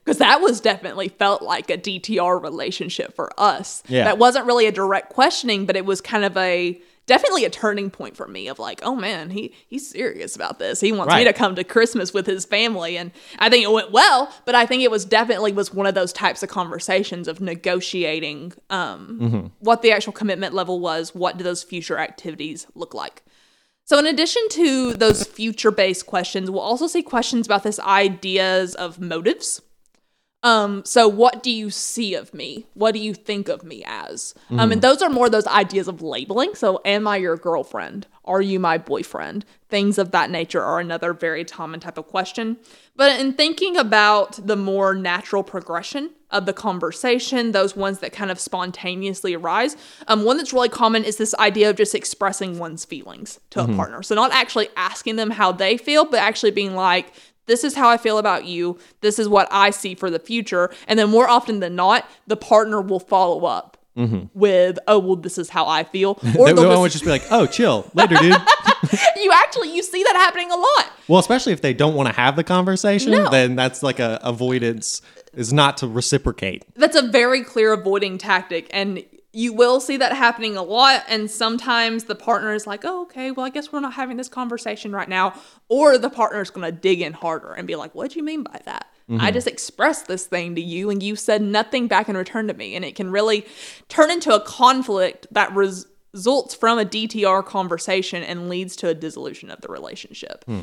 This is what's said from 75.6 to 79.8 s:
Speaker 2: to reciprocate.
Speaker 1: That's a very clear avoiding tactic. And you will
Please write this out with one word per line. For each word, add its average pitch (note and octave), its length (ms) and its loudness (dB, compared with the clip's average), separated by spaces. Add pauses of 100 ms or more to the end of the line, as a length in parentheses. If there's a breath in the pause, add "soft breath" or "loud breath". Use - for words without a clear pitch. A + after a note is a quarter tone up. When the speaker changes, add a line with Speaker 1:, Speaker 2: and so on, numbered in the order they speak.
Speaker 2:
to C3+ 80 -6
reciprocate. A#2 800 -2 (120)
Speaker 1:
That's D#4 200 4
a D4 60 4
very B3 420 2
clear A3 300 2
avoiding G3 420 -2
tactic. F#3 540 -2
And G3 340 -4 (300)
you A3+ 180 -4
will A#3+ 280 4